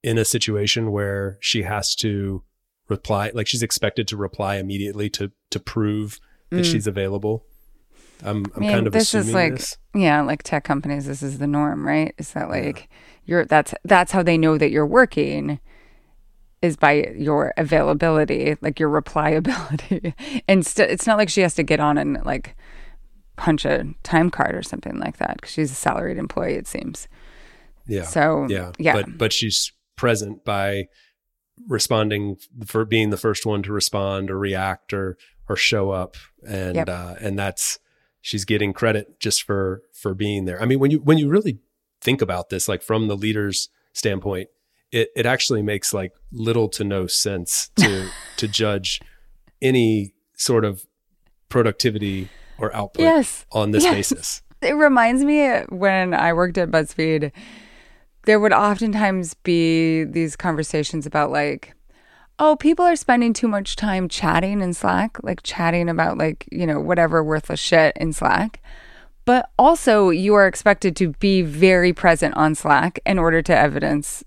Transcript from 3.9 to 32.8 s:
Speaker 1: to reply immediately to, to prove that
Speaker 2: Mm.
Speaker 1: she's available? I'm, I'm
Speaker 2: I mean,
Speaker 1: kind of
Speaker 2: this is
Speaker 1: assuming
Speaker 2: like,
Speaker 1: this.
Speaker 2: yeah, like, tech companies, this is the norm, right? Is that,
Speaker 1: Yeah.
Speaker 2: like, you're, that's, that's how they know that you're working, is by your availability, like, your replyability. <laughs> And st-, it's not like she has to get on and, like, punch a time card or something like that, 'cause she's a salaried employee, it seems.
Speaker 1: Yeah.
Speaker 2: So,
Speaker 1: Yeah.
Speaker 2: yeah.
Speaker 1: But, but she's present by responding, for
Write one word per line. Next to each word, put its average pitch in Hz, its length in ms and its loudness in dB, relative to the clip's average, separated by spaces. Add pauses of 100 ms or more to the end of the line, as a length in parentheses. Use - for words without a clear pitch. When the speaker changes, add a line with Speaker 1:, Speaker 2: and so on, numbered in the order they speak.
Speaker 1:
to 107 100 -8
reply 101 380 -4
immediately 101 560 -6
to, 101 200 -8 (200)
to 101 80 -6
prove 107 600 -4 (300)
that 180 120 -2
Speaker 2:
Mm. 170 100 0
Speaker 1:
she's 107 160 -2
available? 101 580 -4 (760)
I'm, 104 260 -4
I'm - 80 -10
Speaker 2:
I - 40 -10
mean, 208 120 0
Speaker 1:
kind 196 160 2
of 104 60 -2
Speaker 2:
this 220 200 2
is 214 140 0
Speaker 1:
assuming - 60 -2 (180)
Speaker 2:
like, 127 80 -8
Speaker 1:
this. - 180 -10 (180)
Speaker 2:
yeah, 151 260 4
like, 143 220 -4
tech - 220 -4
companies, 143 420 -4
this 139 160 -8
is 139 140 -8
the 143 100 -2
norm, 147 400 -2
right? 156 300 0
Is - 160 -14
that, - 160 -6
Speaker 1:
Yeah. - 160 -4
Speaker 2:
like, - 240 -8 (360)
you're, 170 200 2
that's, 156 280 2 (120)
that's 180 260 6
how 185 120 2
they 165 140 4
know 160 200 4
that 147 140 4
you're 151 140 2
working, 147 760 2 (1000)
is 165 140 0
by 147 400 2
your 147 400 -2
availability, 151 1040 2
like, 156 180 -4
your 156 100 2
replyability. 156 1200 -2 (180)
<laughs> 254 180 -6
And 190 160 4
st-, - 260 2
it's - 160 -2
not 220 100 4
like 208 120 2
she - 120 0
has 175 140 2
to 165 80 0
get 147 160 0
on 147 180 2
and, 143 280 -2
like, 131 320 -6 (800)
punch 156 260 0
a 135 220 -2 (180)
time 170 260 2
card - 240 -2
or - 100 -6
something - 360 -10
like - 200 -8
that, - 220 -4
'cause - 100 -18
she's 151 200 -2
a 135 40 -12
salaried - 420 -4
employee, - 380 -4
it - 120 -10
seems. - 400 -12 (800)
Speaker 1:
Yeah. 98 160 -4
Speaker 2:
So, 147 460 0
Speaker 1:
Yeah. 90 280 -6
Speaker 2:
yeah. 151 160 0
Speaker 1:
But, 95 240 -4
but 110 140 0
she's - 400 -4 (240)
present 107 480 -2
by 101 460 -4 (760)
responding, 107 680 -2 (280)
for 110 200 -2